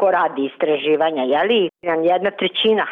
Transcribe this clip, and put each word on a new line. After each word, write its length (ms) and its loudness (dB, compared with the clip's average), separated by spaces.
ko 100 2
radi 340 0
istraživanja, 800 0
je 260 0
li? 120 2
Jedna 180 0
trećina, 600 0